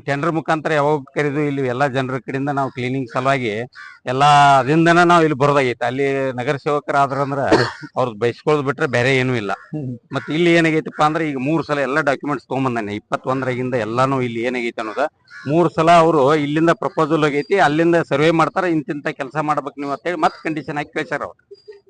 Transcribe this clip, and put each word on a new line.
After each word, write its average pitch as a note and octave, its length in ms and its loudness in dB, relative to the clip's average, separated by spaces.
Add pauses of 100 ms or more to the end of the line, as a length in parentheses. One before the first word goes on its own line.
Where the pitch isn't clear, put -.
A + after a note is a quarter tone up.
ಟೆಂಡರ್ C#3+ 260 -2
ಮುಖಾಂತರ D#3+ 400 -2
ಯಾವಾಗ D3+ 280 2 (160)
ಕರೆದು D3 240 -2
ಇಲ್ಲಿ C#3 280 -2
ಎಲ್ಲ B2+ 200 0
ಜನರ C3 300 -4
ಕಡೆಯಿಂದ C3+ 320 -6
ನಾವು C3+ 220 -4
ಕ್ಲೀನಿಂಗ್ B2+ 420 -6
ಸಲುವಾಗಿ B2+ 480 -2 (440)
ಎಲ್ಲ C3 180 0 (360)
ಅದಿಂದನ E3 440 4
ನಾವು F3 200 6
ಇಲ್ಲಿ D3+ 140 0
ಬರೋದಾಗೈತೆ. C#3 480 2
ಅಲ್ಲಿ C3+ 520 -2
ನಗರ C3 200 -2
ಸೇವಕರಾದ್ರಂದ್ರ C#3 840 -2 (560)
ಅವ್ರದ್ದು A#2+ 240 -4
ಬೈಸ್ಕೊಳ್ಳೋದು C3 460 -2
ಬಿಟ್ರೆ C#3 220 -2
ಬೇರೆ B2+ 300 0
ಏನೂ B2+ 180 0
ಇಲ್ಲ. G2+ 160 -4 (600)
ಮತ್ತೆ C3+ 200 -6
ಇಲ್ಲಿ E3+ 200 2
ಏನಾಗೈತಪ್ಪ D#3+ 500 0
ಅಂದ್ರೆ D#3 260 0
ಈಗ C#3 80 -6
ಮೂರು D3 260 -2
ಸಲ D3 160 -4
ಎಲ್ಲ C#3 220 -2
ಡಾಕ್ಯುಮೆಂಟ್ಸ್ C#3+ 460 -4
ತೊಗೊಂಬಂದಾನೆ, A#2+ 480 -2
ಇಪ್ಪತ್ತೊಂದರಾಗಿಂದ B2+ 800 -4
ಎಲ್ಲಾನು B2+ 460 0
ಇಲ್ಲಿ A#2 200 -4
ಏನಾಗೈತೆ A#2+ 400 -4
ಅನ್ನೋದ A2 260 -4 (400)
ಮೂರು D#3+ 220 2
ಸಲ E3 220 2
ಅವರು D#3+ 440 6
ಇಲ್ಲಿಂದ D#3 340 0
ಪ್ರಪೋಸಲ್ D#3 540 0
ಹೋಗೈತಿ, D3 360 0
ಅಲ್ಲಿಂದ E3 360 4 (140)
ಸರ್ವೆ D#3 220 2
ಮಾಡ್ತಾರ, D#3+ 320 0
ಇಂತಿಂತ D#3 440 -4
ಕೆಲಸ C#3 340 -10
ಮಾಡ್ಬೇಕು C#3+ 400 -4
ನೀವು C#3+ 100 -6
ಅಂತೇಳಿ E3 260 -6
ಮತ್ತೆ E3 320 -4
ಕಂಡೀಷನ್ D3+ 280 -6
ಹಾಕಿ D3+ 160 -8
ಕಳ್ಸ್ಯಾರ D3 300 -6
ಅವ್ರು. - 460 -18 (200)